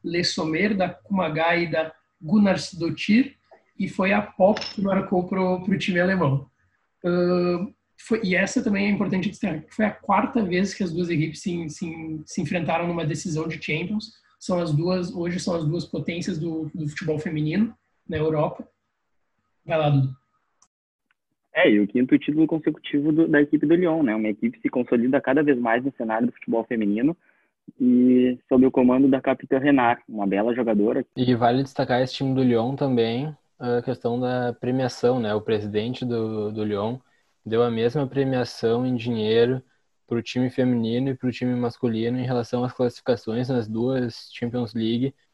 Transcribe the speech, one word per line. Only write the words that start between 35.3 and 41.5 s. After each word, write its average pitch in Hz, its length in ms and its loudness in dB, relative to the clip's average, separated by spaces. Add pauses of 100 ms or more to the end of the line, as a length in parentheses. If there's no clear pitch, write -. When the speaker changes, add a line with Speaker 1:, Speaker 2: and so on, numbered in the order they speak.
Speaker 3:
O 104 80 -2
presidente 107 640 -2
do, 110 440 -2
do 107 140 -4
Lyon 107 340 -2 (460)
deu 113 180 2
a 120 80 2
mesma 120 360 0
premiação 127 800 0
em 127 80 0
dinheiro 117 680 2 (440)
pro 120 160 -2
time 127 280 -2
feminino 123 600 0
e 135 40 -4
pro 127 180 -2
time 123 220 -2